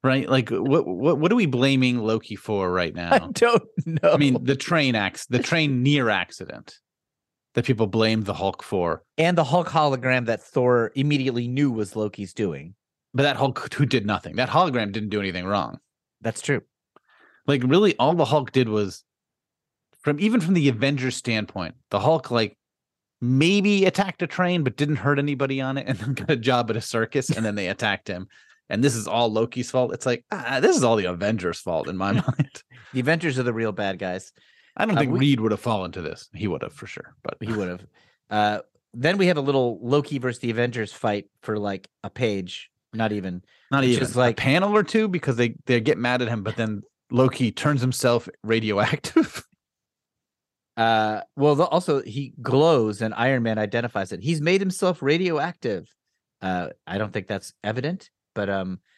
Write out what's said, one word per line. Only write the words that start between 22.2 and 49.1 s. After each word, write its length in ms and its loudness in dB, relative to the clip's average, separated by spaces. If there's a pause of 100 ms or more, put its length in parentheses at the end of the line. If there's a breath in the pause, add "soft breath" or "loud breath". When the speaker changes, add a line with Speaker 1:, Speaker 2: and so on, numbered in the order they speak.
Speaker 1:
like, 280 0 (640)
maybe 680 4
attacked 360 0
a 40 -2
train 380 0
but 120 -2
didn't 200 0
hurt 220 0
anybody 420 -2
on 180 -4
it, 80 -8
and 120 -2
then 160 -4
got 160 -6
a 60 2
job 340 0
at 60 -2
a 40 -4
circus, 500 -4
and 160 -2
then 80 -2
they 140 -4
attacked 400 -4
him. 180 -8 (440 soft breath)
And 120 0
this 140 2
is 100 -8
all 240 0
Loki's 400 -2
fault. 220 0
It's 140 -6
like, 260 -2
ah, 280 -6
this 160 4
is 60 2
all 140 4
the 80 0
Avengers' 560 -2
fault 260 -4
in 120 -6
my 140 -2
<laughs> 0 -
mind. 500 -2 (320 loud breath)
Speaker 2:
The 60 -2
Avengers 380 0
are 60 -2
the 80 0
real 200 -2
bad 260 -4
guys. 340 -8 (440 soft breath)
Speaker 1:
I 100 0
don't 100 0
Speaker 2:
Uh, 40 2
Speaker 1:
think 120 0
Speaker 2:
we 80 0
Speaker 1:
Reed 200 4
would 120 0
have 80 -4
fallen 320 -4
to 100 -10
this. 320 -12
He 140 -4
would 140 -4
have, 100 -10
for 140 -18
sure. 360 -16
But 180 -8
Speaker 2:
He 120 -6
would 160 -4
have. 180 -10 (440 soft breath)
Uh, 280 0 (360)
then 240 0
we 80 4
have 100 4
a 60 -2
little 400 2
Loki 360 0
versus 220 -4
the 100 -4
Avengers 440 -2
fight 320 -2 (160)
for, 160 -4
like, 300 -6 (140)
a 80 -10
page. 600 -6 (240)
Not 180 -2
even. 300 -8 (280 soft breath)
Speaker 1:
Not 120 2
Speaker 2:
Which 80 4
Speaker 1:
even. 120 2
Speaker 2:
is, 140 -4
like 220 2
Speaker 1:
A 40 -6
panel 320 2
or 80 6
two 260 0
because 280 -2
they, 200 0 (100)
they 140 4
get 180 2
mad 240 0
at 60 -2
him, 140 -4
but 140 -6
then 260 -4 (280)
Loki 420 2
turns 300 0
himself 460 0 (140)
radioactive. 1080 0